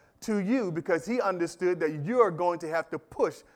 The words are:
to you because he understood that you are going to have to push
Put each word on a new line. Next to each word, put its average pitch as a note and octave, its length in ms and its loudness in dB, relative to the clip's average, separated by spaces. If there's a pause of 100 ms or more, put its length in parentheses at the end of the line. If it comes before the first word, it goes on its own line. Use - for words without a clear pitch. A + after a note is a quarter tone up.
(220)
to G#3+ 160 -2
you G3+ 340 0
because D#3+ 340 0
he A#3+ 160 -2
understood F3+ 580 0
that D3+ 260 -2
you A#3+ 160 4
are G3 100 4
going F3 280 -2
to D#3+ 100 -8
have D#3+ 200 -2
to D#3 100 -6
push - 380 -2 (180)